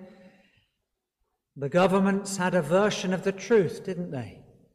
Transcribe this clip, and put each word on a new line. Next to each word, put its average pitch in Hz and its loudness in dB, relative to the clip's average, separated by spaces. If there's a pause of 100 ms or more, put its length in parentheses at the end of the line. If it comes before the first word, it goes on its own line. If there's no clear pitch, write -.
(1600)
The 139 -6
governments 190 2
had 185 0
a 180 2
version 185 0
of 185 -4
the 196 0
truth, 196 2
didn't 175 -8
they? 117 -10 (320)